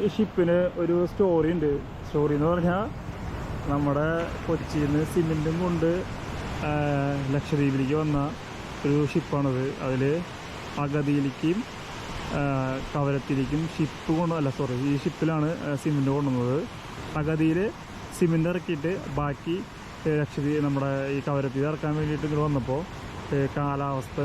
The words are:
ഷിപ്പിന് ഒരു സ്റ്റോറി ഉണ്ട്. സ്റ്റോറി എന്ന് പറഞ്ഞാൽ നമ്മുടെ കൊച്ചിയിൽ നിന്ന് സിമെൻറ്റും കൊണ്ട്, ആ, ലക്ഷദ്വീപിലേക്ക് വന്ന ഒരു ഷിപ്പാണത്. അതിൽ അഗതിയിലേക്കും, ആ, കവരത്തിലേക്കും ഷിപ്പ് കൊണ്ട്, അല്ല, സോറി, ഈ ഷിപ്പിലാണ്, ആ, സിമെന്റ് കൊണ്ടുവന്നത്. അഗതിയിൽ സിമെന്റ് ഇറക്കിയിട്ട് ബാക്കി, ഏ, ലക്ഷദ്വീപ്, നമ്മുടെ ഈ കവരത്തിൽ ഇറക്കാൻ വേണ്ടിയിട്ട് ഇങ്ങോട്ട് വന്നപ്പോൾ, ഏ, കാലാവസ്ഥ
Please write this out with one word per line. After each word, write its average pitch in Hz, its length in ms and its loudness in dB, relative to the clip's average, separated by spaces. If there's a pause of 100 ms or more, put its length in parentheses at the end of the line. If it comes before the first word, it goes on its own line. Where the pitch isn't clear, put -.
(160)
ഷിപ്പിന് 180 420 4 (240)
ഒരു 175 300 4
സ്റ്റോറി 170 420 4
ഉണ്ട്. 151 160 2 (360)
സ്റ്റോറി 147 280 2
എന്ന് 147 180 2
പറഞ്ഞാൽ 175 320 2 (880)
നമ്മുടെ 143 360 2 (380)
കൊച്ചിയിൽ 156 440 0
നിന്ന് 151 240 2
സിമെൻറ്റും 160 500 2
കൊണ്ട്, 165 260 2 (760)
ആ, - 20 0 (640)
ലക്ഷദ്വീപിലേക്ക് 139 680 2
വന്ന 151 160 2 (680)
ഒരു 147 280 4
ഷിപ്പാണത്. 139 520 2 (220)
അതിൽ 135 360 2 (600)
അഗതിയിലേക്കും, 143 760 2 (840)
ആ, - 20 2 (520)
കവരത്തിലേക്കും 139 840 0
ഷിപ്പ് - 420 -2
കൊണ്ട്, 170 160 2
അല്ല, 147 240 0
സോറി, 131 160 -2 (180)
ഈ 143 120 4
ഷിപ്പിലാണ്, 156 460 0 (160)
ആ, 147 160 0
സിമെന്റ് 143 280 2
കൊണ്ടുവന്നത്. 135 480 2 (600)
അഗതിയിൽ 160 400 2 (580)
സിമെന്റ് 165 300 4
ഇറക്കിയിട്ട് 170 440 -2 (260)
ബാക്കി, 147 380 -2 (500)
ഏ, 160 40 4 (100)
ലക്ഷദ്വീപ്, 147 440 0
നമ്മുടെ 139 280 2 (240)
ഈ 139 120 0
കവരത്തിൽ 139 420 2
ഇറക്കാൻ 156 280 -2
വേണ്ടിയിട്ട് 151 280 0
ഇങ്ങോട്ട് 151 220 2
വന്നപ്പോൾ, 135 340 0 (520)
ഏ, 143 60 4 (160)
കാലാവസ്ഥ 139 680 -2